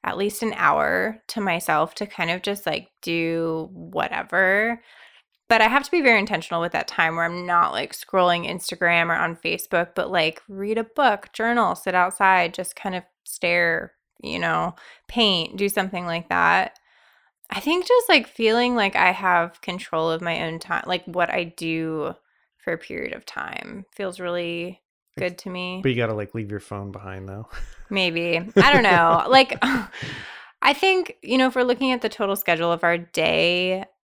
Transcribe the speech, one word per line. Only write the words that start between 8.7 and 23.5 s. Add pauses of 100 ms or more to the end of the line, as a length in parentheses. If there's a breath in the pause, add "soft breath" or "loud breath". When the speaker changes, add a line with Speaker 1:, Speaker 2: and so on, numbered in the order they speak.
Speaker 1:
or
on
Facebook,
but,
like,
read
a
book,
journal,
sit
outside,
just
kind
of (220)
stare, (300)
you
know, (340 loud breath)
paint,
do
something
like
that. (720 soft breath)
I
think
just,
like,
feeling
like
I
have
control
of
my
own
time,
like,
what
I
do (440)
for
a
period
of
time (100)